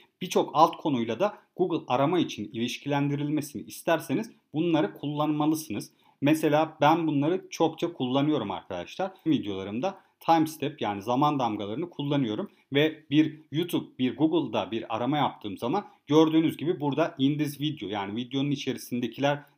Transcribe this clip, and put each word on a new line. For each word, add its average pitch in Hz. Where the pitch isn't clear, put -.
birçok 180
alt 160
konuyla 117
da 202
Google 170
arama 143
için 107
ilişkilendirilmesini 143
isterseniz 160
bunları 160
kullanmalısınız. 151
Mesela 156
ben 160
bunları 151
çokça 165
kullanıyorum 131
arkadaşlar. 90
Videolarımda 107
time 165
step -
yani 104
zaman 135
damgalarını 110
kullanıyorum 143
ve 151
bir 147
YouTube, 160
bir 123
Google'da 127
bir 113
arama 123
yaptığım 104
zaman 165
gördüğünüz 156
gibi 156
burada 147
in 139
this 143
video 143
yani 101
videonun 135
içerisindekiler 131